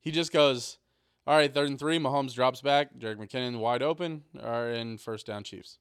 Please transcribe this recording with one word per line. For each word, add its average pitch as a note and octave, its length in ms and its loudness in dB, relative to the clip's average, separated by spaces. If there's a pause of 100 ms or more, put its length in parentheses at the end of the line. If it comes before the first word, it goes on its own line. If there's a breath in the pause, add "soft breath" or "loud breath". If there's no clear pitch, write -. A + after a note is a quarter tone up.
He D#3 100 -6
just D#3+ 220 -2
goes, C#3 460 2 (460)
All D3 120 6
right, D3 160 6
third C#3+ 160 2
and C#3 100 -6
three. D#3 200 0
Mahomes C#3 340 0
drops B2+ 280 2
back. C#3+ 360 2
Jerick A2 200 -8
McKinnon A#2+ 420 -6
wide A#2+ 240 0
open. D#3+ 400 -4 (180)
Are A#2 280 -4
in A#2 280 -6
first G#2+ 300 -10
down G#2 160 -8
Chiefs. - 380 -16